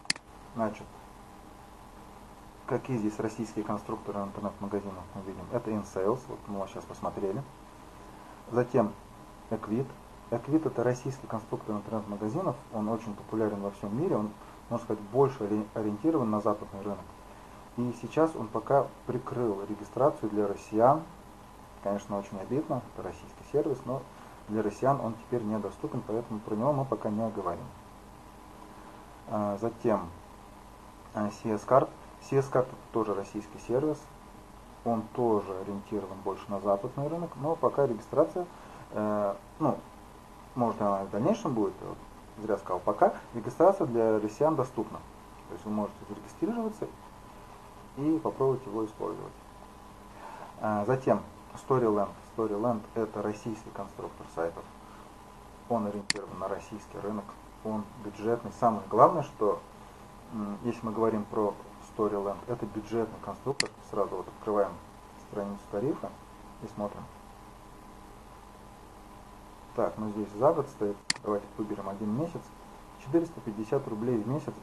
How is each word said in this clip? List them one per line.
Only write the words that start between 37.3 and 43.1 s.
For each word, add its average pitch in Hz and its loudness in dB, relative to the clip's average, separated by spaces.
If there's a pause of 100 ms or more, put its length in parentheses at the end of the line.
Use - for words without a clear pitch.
но 151 2
пока 139 4
регистрация, 139 2 (460)
э, 104 2 (240)
ну, 143 4 (760)
может, 113 4
она 98 6
в 98 -6
дальнейшем 151 4
будет, 101 4
вот, 90 -8 (400)
зря 104 4
сказал, - -2
пока - 6 (200)